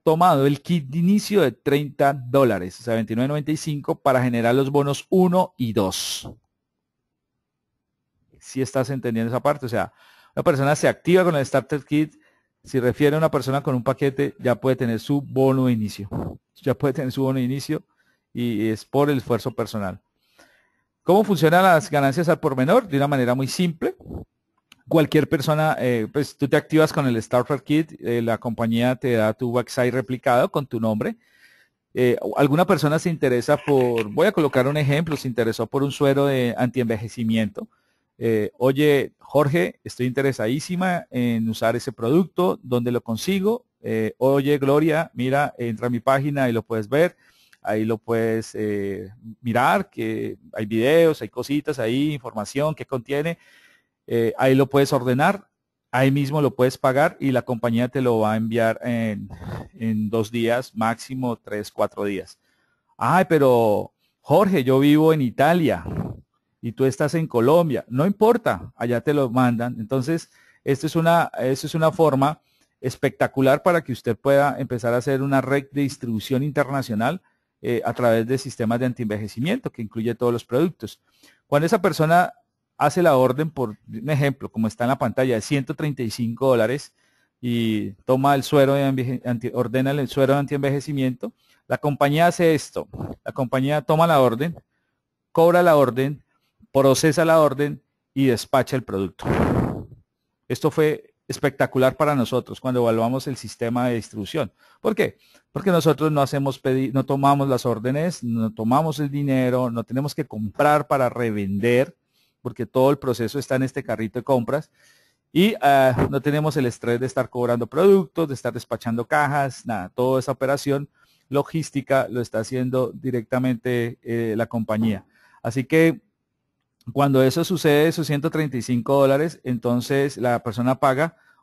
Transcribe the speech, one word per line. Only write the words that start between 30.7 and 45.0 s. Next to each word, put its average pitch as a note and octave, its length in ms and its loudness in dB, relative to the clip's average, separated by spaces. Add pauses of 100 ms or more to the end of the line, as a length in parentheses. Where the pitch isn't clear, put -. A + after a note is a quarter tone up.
nombre. A2+ 380 -2 (760)
Eh, B2 240 2 (200)
alguna D3 280 2
persona D#3 320 2
se F3 120 -2
interesa C3+ 480 0
por, B2 520 0
voy D3+ 180 2
a G#3+ 40 2
colocar C3+ 340 2
un C#3+ 120 -2
ejemplo, D3 400 0
se - 100 -6
interesó A2+ 400 -2
por C#3 160 -2
un C#3+ 80 -2
suero C#3 340 2
de B2+ 320 0
antienvejecimiento. A2+ 1080 -2 (500)
Eh, A2+ 400 0
"Oye, C3+ 640 2
Jorge, D3+ 640 0
estoy - 240 -8
interesadísima C#3+ 1040 -2
en A#2 380 -2
usar A2+ 260 0
ese A#2 160 -6
producto, D#3+ 720 0
¿dónde B2 280 -2
lo A#2 100 -2
consigo? F#3+ 640 -4 (160)
Eh, A2 360 -4
oye, C#3 400 2
Gloria, D3+ 560 0